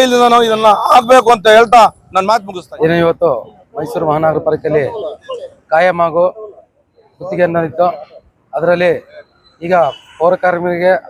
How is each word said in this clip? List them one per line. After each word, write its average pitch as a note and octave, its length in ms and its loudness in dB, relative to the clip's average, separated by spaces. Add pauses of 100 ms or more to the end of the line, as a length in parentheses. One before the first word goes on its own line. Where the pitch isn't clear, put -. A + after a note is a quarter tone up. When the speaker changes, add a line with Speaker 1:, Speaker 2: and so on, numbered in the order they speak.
Speaker 1:
ಇಲ್ಲಿಂದ B3 300 2
ನಾವು A#3+ 160 4
ಇದನ್ನ A3 200 2 (260)
ಆಗ್ಬೇಕು B3 400 2
ಅಂತ G3 120 -2
ಹೇಳ್ತಾ A3+ 340 6 (320)
ನನ್ನ F#3+ 140 -2
ಮಾತು A3 220 0
ಮುಗಿಸ್ತಾ F3+ 260 -16
ಇದ್ದೀನಿ. D#3+ 180 0
Speaker 2:
ಏನು E3+ 120 0
ಇವತ್ತು E3 260 0 (460)
ಮೈಸೂರು D#3+ 320 -8
ಮಹಾನಗರ D#3 360 0
ಪಾಲಿಕೆಯಲ್ಲಿ D3+ 400 -2 (840)
ಕಾಯಂ F3 300 0
ಹಾಗೂ E3+ 240 0 (920)
ಗುತ್ತಿಗೆ F3+ 240 -4
ಅನ್ನೋದಿತ್ತು, E3+ 440 -2 (680)
ಅದರಲ್ಲಿ E3+ 380 0 (720)
ಈಗ F3+ 100 -2 (440)
ಪೌರ F3+ 160 2
ಕಾರ್ಮಿಕರಿಗೆ F3 580 -2 (160)